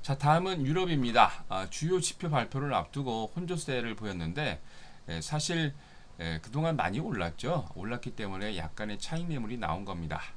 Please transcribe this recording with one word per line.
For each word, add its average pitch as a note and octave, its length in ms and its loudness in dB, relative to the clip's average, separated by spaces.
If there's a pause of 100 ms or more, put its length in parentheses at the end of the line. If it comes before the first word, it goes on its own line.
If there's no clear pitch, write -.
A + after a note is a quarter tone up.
자, C#3 160 0
다음은 D#3+ 500 4
유럽입니다. C#3 800 6
아, F#2+ 200 -2
주요 F3+ 320 2
지표 - 280 -2
발표를 C3+ 440 2
앞두고 A#2 600 -2
혼조세를 C#3+ 640 -2
보였는데, F#2+ 640 -2 (480)
예, D#3+ 120 -4
사실, D3+ 520 0 (460)
예, E3 220 -2
그동안 D#3 340 0
많이 G2 240 0
올랐죠. C3 760 -2
올랐기 A#2 400 -4
때문에 G2 420 -4
약간의 G#2 420 -4
차익 E3+ 280 -2
매물이 B2 300 -2
나온 F#2 280 -2
겁니다. E2 360 -4 (160)